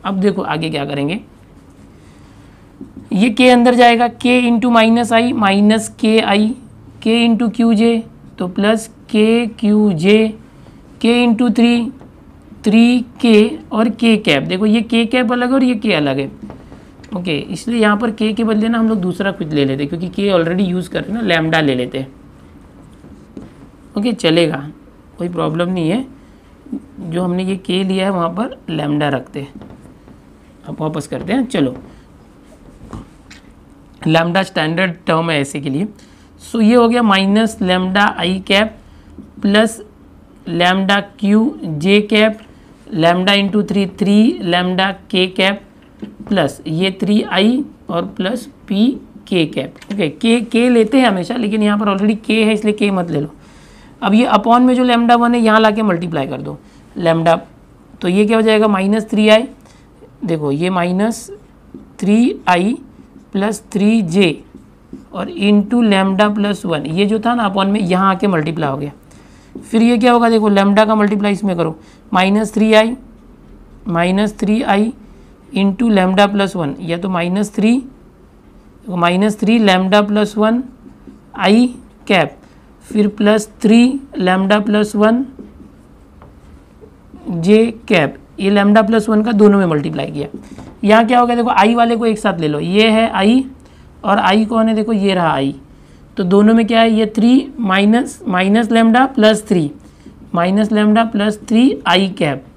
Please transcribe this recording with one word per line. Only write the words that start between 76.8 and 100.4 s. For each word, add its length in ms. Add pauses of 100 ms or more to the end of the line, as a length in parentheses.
या 180
तो 100
minus 460
three, 280 (1080)
minus 520
three 180
lambda 500
plus 300
one 220 (760)
i 300 (420)
cap, 280 (520)
फिर 200
plus 400 (140)
three 180 (380)
lambda 480
plus 320
one 240 (2250)
j 240 (240)
cap, 300 (220)
ये 100
lambda 380
plus 200
one 160
का 80
दोनों 260
में 80
मल्टीप्लाई 440
किया। 180 (560)
यहाँ 220
क्या 140
हो 60
गया, 100
देखो 140
आई 240
वाले 220
को 100
एक 120
साथ 220
ले 80
लो, 120
ये 300
है 200
आई 340 (600)
और 140
आई 260
कौन 240
है, 60
देखो 180
ये 220
रहा 180
आई, 220 (640)
तो 80
दोनों 300
में 120
क्या 140
है, 100
ये 160 (100)
three 140 (300)
minus, 680
minus 400
lambda 460
plus 340
three, 220 (640)
Minus 340